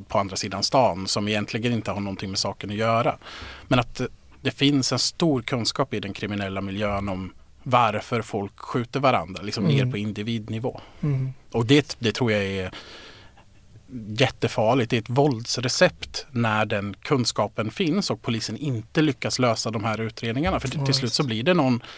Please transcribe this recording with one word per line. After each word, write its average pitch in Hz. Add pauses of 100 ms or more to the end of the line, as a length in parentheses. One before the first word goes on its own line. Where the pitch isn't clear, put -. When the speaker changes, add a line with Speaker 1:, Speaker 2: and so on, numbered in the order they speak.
Speaker 1:
på 107
andra 95
sidan 98
stan 95
som 104
egentligen 107
inte 107
har 95
någonting 98
med 98
saken 98
att 104
göra. 113 (520)
Men 127
att, -
eh, 127 (360)
det 123
finns 139
en 127
stor 147
kunskap 117
i 107
den 98
kriminella 98
miljön 101
om 92 (300)
varför 117
folk 101
skjuter 127
varandra, 95
liksom 107
Speaker 2:
Mm. 147
Speaker 1:
mer 127
på 113
individnivå. 110 (200)
Speaker 2:
Mm. 131 (180)
Speaker 1:
Och 113
det, 139
det 110
tror 117
jag 104
är 95 (1400)
jättefarligt. 117
Det 123
är 113
ett -
våldsrecept 123
när 110
den 101
kunskapen 113
finns 185
och 110
polisen 113
inte 135
lyckas 135
lösa 120
de 110
här 110
utredningarna. 120
För 135
till, 131
Speaker 2:
Ja, 139
Speaker 1:
till 135
slut 135
Speaker 2:
just. 117
Speaker 1:
så 160
blir 113
det 180
någon 131 (140)